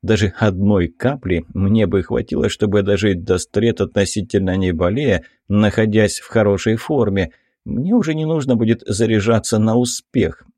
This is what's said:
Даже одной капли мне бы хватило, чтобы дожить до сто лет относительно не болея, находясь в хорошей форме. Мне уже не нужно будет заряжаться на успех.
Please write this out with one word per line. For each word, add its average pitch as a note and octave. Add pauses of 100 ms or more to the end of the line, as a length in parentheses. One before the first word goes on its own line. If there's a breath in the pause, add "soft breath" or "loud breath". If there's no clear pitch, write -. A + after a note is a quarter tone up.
Даже F#2+
одной G2
капли F#2
мне G2
бы F#2
хватило, -
чтобы G2+
дожить F#2+
до F2+
сто -
лет A2+
относительно G2
не F#2
болея, F#2 (240 loud breath)
находясь G#2+
в -
хорошей G#2+
форме. G2+ (320 soft breath)
Мне E3+
уже D#3+
не D#3
нужно D3
будет A2+
заряжаться A2
на A2
успех. - (120)